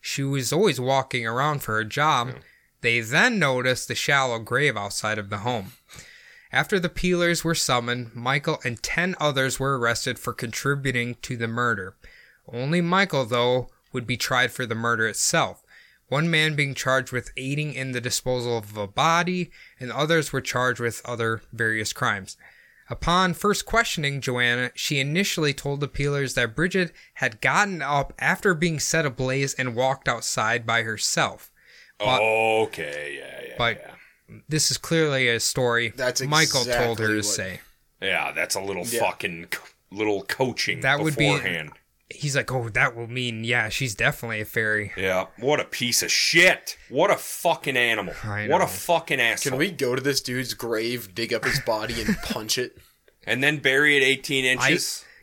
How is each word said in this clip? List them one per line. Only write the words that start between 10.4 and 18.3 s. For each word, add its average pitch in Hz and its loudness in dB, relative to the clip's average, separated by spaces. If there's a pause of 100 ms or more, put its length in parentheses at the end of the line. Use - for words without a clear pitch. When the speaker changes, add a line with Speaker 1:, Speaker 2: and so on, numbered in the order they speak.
Speaker 1:
to 127 -6
the 113 -2
murder. 113 -2 (540)
Only 139 0
Michael, 175 2
though, 123 2 (220)
would 120 -4
be 120 -2
tried 127 2
for 127 -4
the 110 -4
murder 113 2
itself, 107 0 (460)
one 156 2
man 156 2
being 143 0
charged 131 2
with 123 -4
aiding 143 -2
in 131 -4
the 123 -2
disposal 120 -2